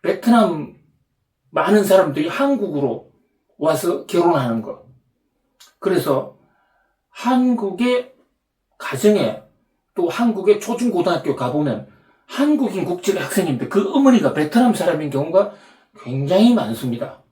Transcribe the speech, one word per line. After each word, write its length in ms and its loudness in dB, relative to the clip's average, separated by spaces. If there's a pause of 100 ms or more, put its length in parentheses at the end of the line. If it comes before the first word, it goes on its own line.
베트남 720 2 (720)
많은 340 2
사람들이 440 2
한국으로 840 -4 (440)
와서 500 -2
결혼하는 540 0
것. 240 -14 (920)
그래서 580 -2 (760)
한국의 1000 0 (640)
가정에, 680 0 (520)
또 140 -2
한국의 520 0
초중고등학교 760 -2
가보면 520 -4 (380)
한국인 580 0
국적의 380 -2
학생인데 460 -2
그 240 0
어머니가 420 4
베트남 400 2
사람인 360 -2
경우가 420 0 (500)
굉장히 520 2
많습니다. 760 -6